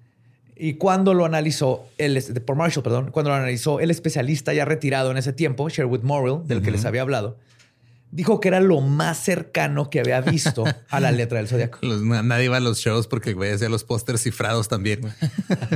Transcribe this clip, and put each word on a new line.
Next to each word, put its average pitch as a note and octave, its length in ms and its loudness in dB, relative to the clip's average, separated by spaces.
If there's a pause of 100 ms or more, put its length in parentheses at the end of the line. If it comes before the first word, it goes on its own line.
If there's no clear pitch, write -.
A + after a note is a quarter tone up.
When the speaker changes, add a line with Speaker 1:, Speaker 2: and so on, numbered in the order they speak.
(560)
Speaker 1:
Y D#3 200 -4
cuando F#3 400 4
lo F3 100 4
analizó, D3+ 640 0 (100)
el, D3 200 0
este, A#2+ 240 -4
por C3+ 160 -4
Marshall, D#3 260 0
perdón, B2 280 -2
cuando D3 200 0
lo C#3 60 2
analizó B2+ 420 -2
el E3+ 100 2
especialista D#3 640 -2
ya D3 120 2
retirado C3+ 440 0
en C3 80 -2
ese C3+ 160 -2
tiempo, C#3+ 340 0
Sherwood B2+ 360 -2
Morrill, C#3 440 0
del B2 140 0
que G2 60 0
Speaker 2:
Ujú. A2+ 100 0
Speaker 1:
les G#2+ 80 -2
había A2 160 -2
hablado, B2+ 380 -2 (720)
dijo G3+ 280 2
que G3 100 2
era F#3 120 4
lo F#3 180 6
más D3+ 380 0
cercano D3 720 -2
que D3+ 100 0
había B2 220 2
visto D3+ 420 0
Speaker 2:
<laughs> - 260 -2
Speaker 1:
a C#3 120 0
la B2+ 100 4
letra A#2+ 280 0
del G#2+ 100 -4
Zodiaco. A#2 320 -2
Speaker 2:
Los, A2+ 200 -2
na-, A2 220 2
nadie B2 260 2
va B2 80 2
a B2+ 40 2
los A#2 180 0
shows A#2 280 0
porque, A#2 260 -4
güey, F#2+ 180 -2
hacía G#2+ 160 0
los G#2+ 160 -2
pósters A#2 380 -2
cifrados A2+ 480 -2
también, G#2 320 -2
güey. G#2+ 160 -8
Speaker 1:
<laughs> - 40 -6 (540)